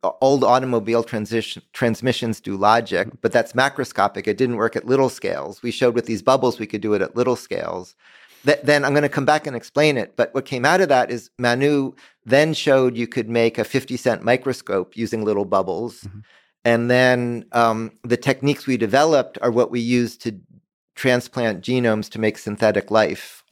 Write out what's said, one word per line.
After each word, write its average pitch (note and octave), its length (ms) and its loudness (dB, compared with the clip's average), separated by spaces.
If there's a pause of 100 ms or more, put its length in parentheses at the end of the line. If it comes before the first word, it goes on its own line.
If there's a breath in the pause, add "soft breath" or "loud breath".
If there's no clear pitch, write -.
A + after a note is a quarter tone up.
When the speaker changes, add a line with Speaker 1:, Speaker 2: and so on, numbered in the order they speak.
Speaker 1:
o-, - 180 -2
old C3+ 220 4
automobile A#2+ 640 2
transition, A2 580 -6 (100)
transmissions A#2 680 -2
do G2+ 160 -8
logic, G#2 500 2
Speaker 2:
Mm-hmm. - 160 -18
Speaker 1:
but A2 80 0
that's A#2 220 0
macroscopic. A#2+ 720 -2
It G#2 120 -2
didn't A#2+ 180 0
work A2 180 -2
at - 120 -6
little C3 220 2
scales. E2+ 540 -8
We A#2+ 80 -6
showed A#2+ 240 0
with A#2 120 -2
these A2 160 -4
bubbles B2+ 360 2
we G#2+ 80 -8
could G#2 140 -6
do G#2+ 140 -2
it G2 80 0
at - 120 -6
little A#2+ 220 0
scales. F2+ 580 -8 (500 soft breath)
Th-, C#3+ 180 2
then C#3+ 220 2
I'm C#3 100 0
gonna D3 140 2
come C#3+ 160 -2
back D3+ 240 0
and C3 80 -8
explain C#3+ 400 0
it. - 200 -6
But - 180 0
what C3 100 -4
came B2 200 -6
out E3+ 160 4
of F#3 100 2
that B2 200 2
is A#2 280 -10
Manu C3+ 540 0 (320 soft breath)
then D3 300 4
showed C3 420 2
you A#2 120 -4
could A2+ 200 -6
make A2+ 300 0
a A2 60 0
fifty B2+ 320 -4
cent A#2+ 260 -2
microscope B2 760 -2
using A2 280 -4
little G2+ 200 0
bubbles. F#2+ 580 -4
Speaker 2:
Mm-hmm. G2+ 160 -16 (460 loud breath)
Speaker 1:
And A#2 260 2
then, B2 640 2
um, A2+ 400 0 (120)
the A#2+ 120 0
techniques C#3 500 -2
we C3 100 0
developed C3 640 2
are B2 100 0
what A#2 200 0
we B2 100 -4
use A#2+ 380 0
to G#2+ 200 -10 (580)
transplant B2 680 -2
genomes A#2 460 0
to - 100 -12
make G#2+ 160 0
synthetic G#2 540 -2
life, G#2 600 -2